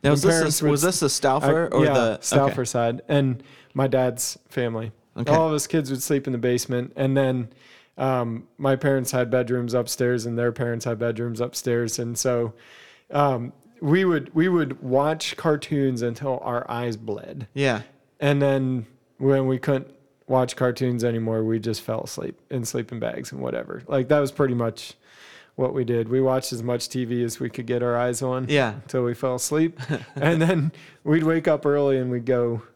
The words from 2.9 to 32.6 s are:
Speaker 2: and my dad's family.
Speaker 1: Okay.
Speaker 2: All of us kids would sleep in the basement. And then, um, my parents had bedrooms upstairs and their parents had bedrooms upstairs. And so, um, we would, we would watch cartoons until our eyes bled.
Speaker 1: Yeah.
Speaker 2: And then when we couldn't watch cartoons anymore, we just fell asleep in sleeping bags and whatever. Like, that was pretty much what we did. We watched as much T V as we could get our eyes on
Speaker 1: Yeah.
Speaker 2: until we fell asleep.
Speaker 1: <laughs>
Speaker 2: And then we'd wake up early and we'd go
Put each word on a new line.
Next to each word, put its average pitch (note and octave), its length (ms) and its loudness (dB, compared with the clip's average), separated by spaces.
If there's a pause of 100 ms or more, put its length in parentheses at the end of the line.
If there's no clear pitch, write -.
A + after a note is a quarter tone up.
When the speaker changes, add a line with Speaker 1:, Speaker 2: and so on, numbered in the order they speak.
Speaker 2:
and C3+ 360 2 (300)
my C3+ 140 0
dad's B2+ 500 0 (120)
family. A2+ 420 -4 (260)
Speaker 1:
Okay. C3+ 160 2
Speaker 2:
All D#3+ 140 4
of D#3 60 0
us D3 140 -2
kids D3 240 0
would C3 120 -4
sleep C#3 240 0
in C3 60 -2
the A#2+ 60 -4
basement. B2 560 -2
And C3+ 220 0
then, B2+ 320 0 (480)
um, B2 500 -2 (100)
my C#3 180 2
parents C3+ 360 0
had B2 180 0
bedrooms A#2+ 440 0
upstairs B2 520 0
and A#2 120 -4
their A#2+ 140 0
parents A#2 340 -4
had A#2 120 -2
bedrooms A#2 440 -4
upstairs. A#2+ 580 -2
And A#2 180 -6
so, A#2+ 360 0 (580)
um, C3+ 400 0 (300)
we F3 240 4
would, D#3+ 300 0
we E3 120 4
would D#3 360 0
watch C#3+ 540 0
cartoons C#3+ 680 0
until B2 400 -4
our A#2+ 260 -4
eyes A#2+ 260 -4
bled. A2+ 580 -10
Speaker 1:
Yeah. C3 280 0 (380)
Speaker 2:
And C#3+ 220 2
then C3 440 0 (320)
when C3+ 300 2
we C3 100 0
couldn't C3+ 300 -2 (400)
watch B2+ 280 2
cartoons B2 480 0
anymore, A2+ 400 0
we A2+ 160 0
just A2 220 -4
fell A2 220 -4
asleep - 360 -10 (120)
in B2+ 120 -4
sleeping A#2 360 -6
bags A#2+ 320 -6
and C3+ 100 -10
whatever. - 460 -6
Like, C3 220 0
that D3 100 4
was C#3 120 0
pretty C3+ 220 0
much A#2 400 -4 (640)
what B2+ 180 -2
we C3 100 -2
did. A#2 260 0
We C3 120 2
watched C3 320 0
as A2+ 100 -8
much A#2+ 260 -4
T B2+ 160 -4
V A#2+ 180 -2
as A#2 160 -4
we B2 100 -4
could A#2+ 160 -10
get A#2+ 180 -2
our A#2+ 140 0
eyes A#2+ 240 0
on B2+ 260 -2
Speaker 1:
Yeah. C3 280 2
Speaker 2:
until B2+ 280 -4
we A#2+ 120 0
fell B2+ 200 -2
asleep. D#3 440 0 (200)
Speaker 1:
<laughs> - 160 -16
Speaker 2:
And D#3+ 260 2
then D#3+ 300 2 (320)
we'd D#3 200 2
wake D#3+ 240 2
up D3+ 180 2
early C#3+ 320 2
and B2+ 140 -2
we'd A#2+ 140 -4
go A#2+ 360 2 (140)